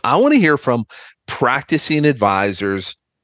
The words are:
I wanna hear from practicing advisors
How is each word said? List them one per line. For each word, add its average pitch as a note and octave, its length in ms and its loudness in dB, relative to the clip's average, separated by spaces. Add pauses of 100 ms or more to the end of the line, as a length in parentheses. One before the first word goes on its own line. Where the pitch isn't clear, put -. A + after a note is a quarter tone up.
I C#3 140 0
wanna C#4+ 180 4
hear D#3+ 220 4
from A#2 280 -2 (400)
practicing D3 800 -2
advisors G2+ 920 -2 (280)